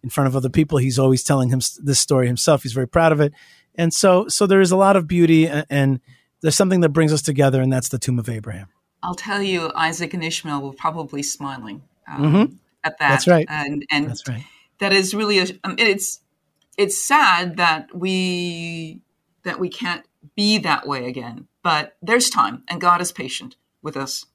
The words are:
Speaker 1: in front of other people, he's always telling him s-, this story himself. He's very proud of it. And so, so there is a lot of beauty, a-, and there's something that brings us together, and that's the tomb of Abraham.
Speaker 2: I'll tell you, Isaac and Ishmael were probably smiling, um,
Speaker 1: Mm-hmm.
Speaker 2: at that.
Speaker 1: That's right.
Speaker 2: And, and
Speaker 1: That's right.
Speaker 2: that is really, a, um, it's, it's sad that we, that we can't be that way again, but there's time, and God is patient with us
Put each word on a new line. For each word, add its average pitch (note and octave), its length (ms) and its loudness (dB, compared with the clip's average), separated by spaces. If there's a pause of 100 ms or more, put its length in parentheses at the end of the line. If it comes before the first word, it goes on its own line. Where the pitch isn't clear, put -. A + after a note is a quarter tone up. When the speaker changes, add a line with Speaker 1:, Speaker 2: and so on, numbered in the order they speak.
Speaker 1:
in B2 80 -8
front C#3 180 0
of B2+ 60 -2
other C3 140 0
people, D3+ 300 2
he's B2+ 200 0
always C3 240 4
telling C3+ 260 2
him C3 100 2
s-, - 240 -6
this C#3+ 180 0
story C3 260 2
himself. B2 360 2
He's A#2+ 100 -10
very B2+ 160 -2
proud E3 240 4
of D3 80 2
it. D3 120 2 (440)
And E3+ 160 0
so, F#3+ 360 4
so - 180 0
there G3 140 6
is F#3 120 6
a F#3 40 2
lot G3 200 6
of F3 100 0
beauty, E3 400 6
a-, D3 240 -4
and C3+ 300 2 (400)
there's D#3 160 0
something F#3 240 4
that E3 80 4
brings D3+ 240 2
us D3+ 100 -2
together, C3+ 380 2
and C3 120 0
that's B2+ 180 -2
the B2+ 80 -6
tomb B2 200 -2
of A2+ 100 -6
Abraham. G#2 400 -10 (340)
Speaker 2:
I'll F3+ 120 -8
tell G3+ 280 -6
you, F3+ 320 -4
Isaac E3 400 -4
and F3 80 -6
Ishmael D#3 400 -6
were C3+ 120 -10
probably D3+ 480 -6
smiling, C3+ 600 -10 (240)
um, C#3+ 160 -6
Speaker 1:
Mm-hmm. E3+ 320 4 (300)
Speaker 2:
at D#3+ 140 -6
that. D3 100 2
Speaker 1:
That's C3+ 180 2
right. E3 220 6
Speaker 2:
And, D3 420 -6
and D3+ 200 0
Speaker 1:
That's - 180 -10
right. B2 160 -8 (340)
Speaker 2:
that G3 140 0
is G3 220 0
really, G#3 240 0
a, F#3 80 0 (180)
um, F#3 140 -6
it's, G#3 420 0 (560)
it's G3+ 240 -2
sad F3+ 560 2
that D#3+ 400 0
we, F3 1040 -4 (440)
that F3+ 140 -8
we F#3 120 -4
can't F3 340 -8 (320)
be G#3 220 2
that E3 280 -8
way C3 200 -8
again, B2 420 -14 (140)
but D#3 400 -4
there's A#3+ 280 0
time, - 380 -2
and E3+ 120 -8
God F3 200 2
is F3+ 100 -6
patient B2+ 460 -12 (260)
with D3 140 -10
us C3+ 380 -10